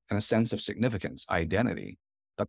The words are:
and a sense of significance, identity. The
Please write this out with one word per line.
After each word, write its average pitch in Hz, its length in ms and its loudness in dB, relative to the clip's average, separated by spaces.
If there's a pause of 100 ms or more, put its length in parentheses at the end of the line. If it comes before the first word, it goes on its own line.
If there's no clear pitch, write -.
and 101 80 0
a 104 60 0
sense 113 300 2
of 107 80 -2
significance, 104 680 -2
identity. 90 720 0 (400)
The 104 100 2